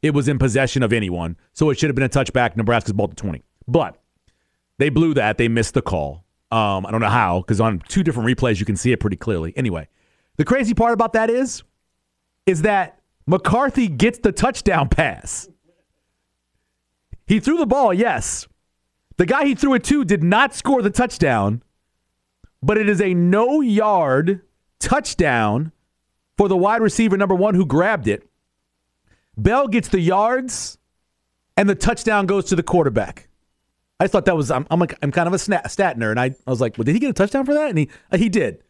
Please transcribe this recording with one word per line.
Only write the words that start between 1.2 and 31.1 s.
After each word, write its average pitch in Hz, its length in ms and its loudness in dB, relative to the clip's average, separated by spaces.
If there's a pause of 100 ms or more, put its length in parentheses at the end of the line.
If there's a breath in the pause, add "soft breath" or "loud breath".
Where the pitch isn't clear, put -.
So 156 180 0
it - 80 -4
should 156 100 0
have 131 60 -2
been 135 80 0
a 127 60 0
touchback, 123 460 0
Nebraska's 110 380 0
ball 101 140 -2
to - 80 -10
twenty. 87 280 -10 (240)
But 120 320 -2 (800)
they 147 120 0
blew 156 260 2
that. 107 240 0
They 117 80 2
missed 113 260 0
the 131 80 2
call. 76 440 -6 (260)
Um, 101 340 0
I 107 60 -8
don't 110 100 0
know 104 80 0
how, 98 320 2
'cause 98 180 -2
on 110 280 2
two 196 160 -2
different 120 260 -2
replays, 120 300 0
you 101 60 -2
can 101 100 -2
see 123 160 0
it 113 80 0
pretty 98 180 -4
clearly. 82 400 -4
Anyway, 87 300 -6 (480)
the 151 100 0
crazy 240 300 0
part 233 180 2
about 226 200 -2
that 226 180 2
is, 254 320 -2 (840)
is 170 160 2
that 196 380 0 (260)
McCarthy 233 640 0
gets 196 320 0
the 202 120 2
touchdown 180 580 0
pass. - 600 -2 (1800)
He 214 140 2
threw 311 180 0
the 330 80 2
ball, 240 280 2
yes. 180 540 -4 (680)
The 180 80 4
guy 269 200 0
he 277 100 0
threw 277 180 2
it 247 120 2
to 285 200 0
did 170 180 0
not 214 300 2
score 262 280 0
the 202 80 0
touchdown, 123 760 0 (1000)
but 208 160 2
it 214 100 2
is 202 140 2
a 190 120 0
no-yard 196 1300 2 (380)
touchdown 139 920 0 (680)
for 202 100 4
the 190 80 2
wide 202 260 2
receiver, 214 360 2
number 190 180 2
one, 196 200 2
who 185 100 2
grabbed 165 420 0
it. 104 220 -4 (1040)
Bell 233 320 0
gets 214 220 0
the 196 100 0
yards, 220 800 -2 (800)